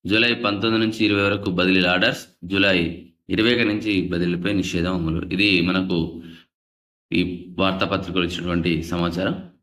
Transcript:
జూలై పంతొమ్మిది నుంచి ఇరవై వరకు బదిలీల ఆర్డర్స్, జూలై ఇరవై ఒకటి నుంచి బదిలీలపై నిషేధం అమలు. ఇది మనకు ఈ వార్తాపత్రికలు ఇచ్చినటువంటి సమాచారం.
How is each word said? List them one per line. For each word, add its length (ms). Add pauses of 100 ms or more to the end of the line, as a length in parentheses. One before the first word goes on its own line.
జూలై 280
పంతొమ్మిది 520
నుంచి 200
ఇరవై 160
వరకు 300
బదిలీల 360
ఆర్డర్స్, 400 (160)
జూలై 640 (240)
ఇరవై 260
ఒకటి 120
నుంచి 420
బదిలీలపై 440
నిషేధం 400
అమలు. 400
ఇది 280
మనకు 600 (920)
ఈ 320 (140)
వార్తాపత్రికలు 640
ఇచ్చినటువంటి 600
సమాచారం. 680 (140)